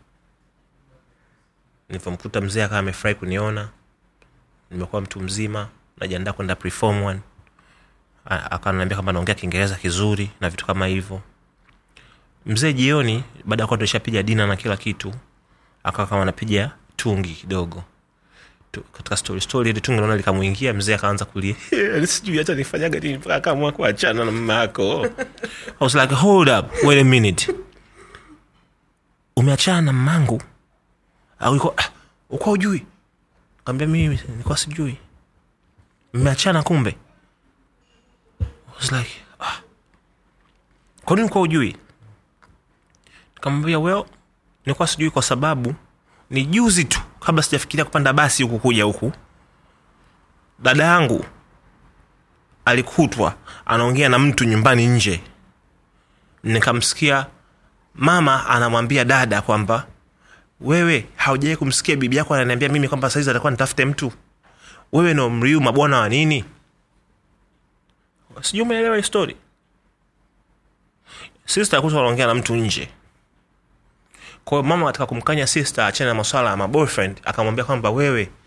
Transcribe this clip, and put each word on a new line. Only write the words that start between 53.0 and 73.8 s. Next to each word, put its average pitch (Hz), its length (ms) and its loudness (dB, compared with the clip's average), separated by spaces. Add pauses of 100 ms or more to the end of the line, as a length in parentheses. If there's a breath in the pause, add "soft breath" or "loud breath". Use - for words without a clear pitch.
anaongea 123 420 2
na 123 100 4
mtu 135 260 2
nyumbani 117 420 4
nje. 104 340 2 (1200)
Nikamsikia 120 800 2 (680)
mama 143 520 2
anamwambia 120 580 2
dada 120 380 2
kwamba, 107 440 0 (760 soft breath)
'Wewe 156 460 2 (100)
haujawahi 139 400 0
kumsikia 143 400 0
bibi 127 200 0
yako 151 180 0
ananiambia 127 340 0
mimi 139 200 0
kwamba 131 220 -2
saizi 143 200 0
atakuwa 120 200 0
nitafute 131 340 0
mtu? 143 280 -2 (800 loud breath)
Wewe 165 220 4
na 143 100 2
umri 120 300 2
huu 156 60 4
mabwana 139 380 4
wa 110 100 2
nini?'" 143 360 2 (2000)
Sijui 202 200 -4
umeelewa 226 340 0
hii 202 60 0
story? 196 340 -2 (2000 loud breath)
Sister 202 320 0
akutwa 151 220 2
anaongea 123 260 2
na 117 80 2
mtu 117 220 -2
nje. 107 320 -2 (1600 loud breath)